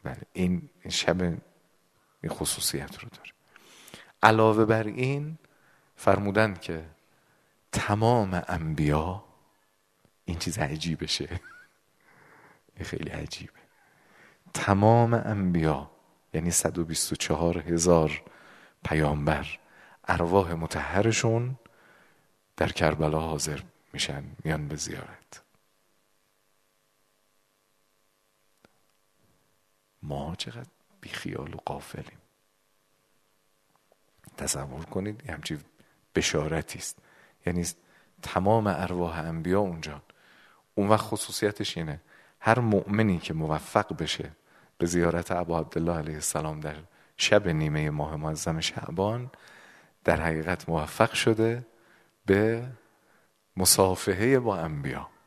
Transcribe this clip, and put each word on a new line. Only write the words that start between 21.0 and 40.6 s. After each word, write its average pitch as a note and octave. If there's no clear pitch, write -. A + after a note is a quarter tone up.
در D#2
کربلا D#2
حاضر D#2
می‌شن، C#2+
میان D2+
به D2
زیارت. -
ما C#3
چقدر A#2+
بیخیال -
و -
غافلیم. -
تصور C#2+
کنید G#2
یه E2+
همچین D2+
بشارتی D#2
است، -
یعنی F2
تمام G#2
ارواح F2
انبیا E2
اونجان. D#2+